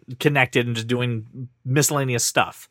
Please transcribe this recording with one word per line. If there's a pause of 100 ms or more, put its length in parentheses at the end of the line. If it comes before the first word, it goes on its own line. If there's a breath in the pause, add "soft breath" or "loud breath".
(200)
connected
and
just
doing (160)
miscellaneous
stuff.